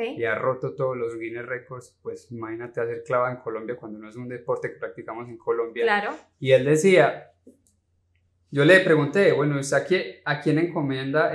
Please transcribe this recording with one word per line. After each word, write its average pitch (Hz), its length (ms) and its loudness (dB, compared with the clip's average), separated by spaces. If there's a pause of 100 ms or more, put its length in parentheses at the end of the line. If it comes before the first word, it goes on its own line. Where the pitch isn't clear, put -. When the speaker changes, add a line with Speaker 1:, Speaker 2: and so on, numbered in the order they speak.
(160)
Speaker 1:
y 117 80 -8
ha 110 120 0
roto 127 400 -4
todos 131 200 -2
los 117 220 -6
Guinness 113 280 -10
Records, 123 560 -14
pues 113 280 -14
imagínate 117 520 -10
hacer 117 200 -6
clava 127 300 -2
en 123 60 -10
Colombia 110 360 -8
cuando 107 240 -14
no 107 100 -18
es 107 60 -20
un 123 140 -14
deporte 123 420 -6
que - 80 -18
practicamos 120 500 -12
en 117 100 -16
Colombia. 117 440 -4
Speaker 2:
Claro. 208 300 0 (260)
Speaker 1:
Y 131 140 2
él 127 140 6
decía, 156 600 4 (1300)
yo 143 120 2
le 180 160 10
pregunté, 165 520 4
"Bueno, 143 280 0
¿usted 139 160 0
a 135 80 0
quién, 185 180 0 (220)
a 143 160 -4
quién 151 180 2
encomienda 151 760 -2